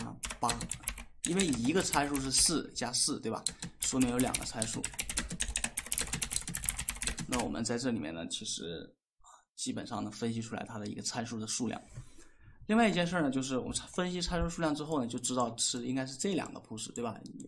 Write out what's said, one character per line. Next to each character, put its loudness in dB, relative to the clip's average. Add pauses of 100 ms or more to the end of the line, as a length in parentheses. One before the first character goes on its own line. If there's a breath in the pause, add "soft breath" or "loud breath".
(380)
八， 2 (760)
因 4
为 6
一 2
个 6
参 4
数 0
是 -2
四 4
加 -2
四， 2
对 -2
吧？ -2 (380 loud breath)
说 2
明 6
有 2
两 4
个 -4
参 0
数。 -2 (2500)
那 0
我 0
们 0
在 0
这 2
里 2
面 -4
呢， -6
其 -6
实 -6 (600 loud breath)
基 -4
本 -4
上 -4
能 -4
分 -2
析 -2
出 -6
来 -4
它 -8
的 -6
一 -6
个 -8
参 -2
数 -4
的 -4
数 0
量。 -4 (840 loud breath)
另 6
外 8
一 4
件 4
事 2
呢， 4
就 2
是 0
我 -2
们 -2 (180)
分 0
析 -2
参 2
数 2
数 -4
量 4
之 -4
后 0
呢， 2
就 -2
知 -2
道 2
是 0
应 0
该 0
是 -10
这 0
两 0
个 -10
push， -8
对 -4
吧？ -4 (280)